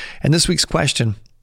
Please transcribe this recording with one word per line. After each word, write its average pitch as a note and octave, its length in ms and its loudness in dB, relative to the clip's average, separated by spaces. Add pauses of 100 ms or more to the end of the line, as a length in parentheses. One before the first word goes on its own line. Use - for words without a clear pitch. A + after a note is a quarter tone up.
(200)
And C#3+ 140 4
this E3+ 140 2
week's E3+ 160 2
question C3+ 500 0 (280)